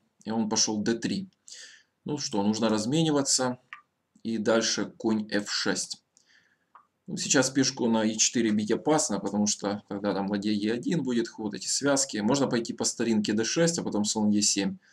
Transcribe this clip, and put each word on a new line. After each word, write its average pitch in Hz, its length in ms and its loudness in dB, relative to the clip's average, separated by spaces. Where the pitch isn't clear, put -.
И 107 80 -8
он 113 160 0
пошёл 107 340 0
Д 110 120 0
три. 95 340 -4
Ну 143 120 -4
что, 107 260 -2
нужно 107 240 2
размениваться. 131 920 2
И 113 140 -4
дальше 113 600 2
конь 110 340 0
Ф 104 180 -2
шесть. - 540 -2
Ну, - 80 -8
сейчас 131 340 2
пешку 131 380 0
на 113 160 2
Е 107 140 0
четыре 113 340 2
бить 104 200 0
опасно, 131 500 0
потому 104 260 0
что 104 400 -4
тогда 101 260 -2
там 98 160 -2
ладья 104 220 -2
Е 107 220 0
один 143 280 -2
будет, 123 280 0
ход, 107 240 -6
эти - 140 -10
связки. 135 500 0
Можно 123 300 2
пойти 117 260 -2
по - 100 -4
старинке 110 480 0
Д 110 140 2
шесть, 170 340 2
а 98 40 -6
потом 104 200 -2
слон 104 280 0
Е 104 100 4
семь. 98 380 0